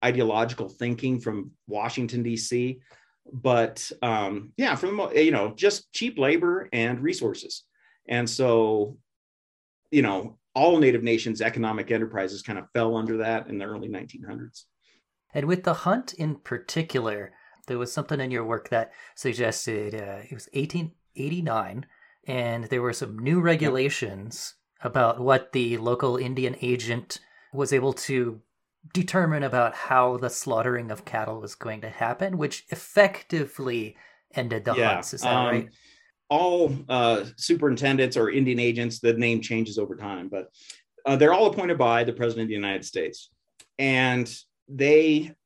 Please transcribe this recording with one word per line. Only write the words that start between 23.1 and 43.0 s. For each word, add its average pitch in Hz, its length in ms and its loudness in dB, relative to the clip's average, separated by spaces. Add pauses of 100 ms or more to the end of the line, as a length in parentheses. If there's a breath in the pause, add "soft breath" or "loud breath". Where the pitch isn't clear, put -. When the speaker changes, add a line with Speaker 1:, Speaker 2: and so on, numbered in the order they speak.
Speaker 2:
new 135 180 0
Speaker 1:
Yep. 180 80 2
Speaker 2:
regulations 131 1080 -2 (280)
about 120 360 2
what 131 340 2
the 120 260 0
local 123 380 0
Indian 127 440 -4
agent 120 600 -4 (320 soft breath)
was 135 200 -2
able 135 200 4
to 123 480 -4 (520)
determine 175 520 0
about 123 300 2
how 127 440 4
the 127 100 -2
slaughtering 117 640 -2
of 107 140 -10
cattle 110 360 -6
was 107 140 -12
going 110 260 -10
to 117 80 -10
happen, 123 480 -4
which 147 320 -4
effectively 135 1300 0 (380 soft breath)
ended 113 300 -4
the 117 100 0
Speaker 1:
Yeah, 110 200 2
Speaker 2:
hunts. 90 200 -6
Is - 80 -10
that 123 120 2
Speaker 1:
um, 123 120 2
Speaker 2:
right? 113 220 0 (600 soft breath)
Speaker 1:
all, 170 460 2 (140)
uh, 117 360 2 (120)
superintendents 135 800 2
or 113 120 4
Indian 127 300 2
agents, 120 400 0
the 117 160 4
name 117 260 2
changes 113 380 -4
over 98 160 -4
time, 95 340 -10
but, 95 200 -8 (580 loud breath)
uh, 139 100 4
they're 147 160 8
all 202 140 6
appointed 180 320 0
by 117 240 4
the 117 100 0
President 113 300 -2
of 110 60 -4
the 110 60 -4
United 98 300 -4
States. - 460 -6 (480)